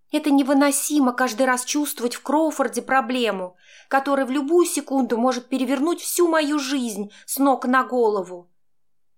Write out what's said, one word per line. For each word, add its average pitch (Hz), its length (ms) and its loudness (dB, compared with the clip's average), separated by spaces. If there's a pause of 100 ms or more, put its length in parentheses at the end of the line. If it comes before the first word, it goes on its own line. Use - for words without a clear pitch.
(120)
Это 302 180 0
невыносимо 277 800 2
каждый 254 340 0
раз 254 180 0
чувствовать 277 500 -4
в - 80 -14
Кроуфорде 285 580 0
проблему, 226 760 -2 (320)
которая 277 360 0
в 240 60 -4
любую 302 360 2
секунду 262 520 -2
может 247 300 -2
перевернуть 269 520 -2
всю - 280 0
мою 302 300 0
жизнь 240 520 -4 (160)
с - 120 -6
ног 262 280 2
на 262 180 2
голову. 208 640 -2 (680)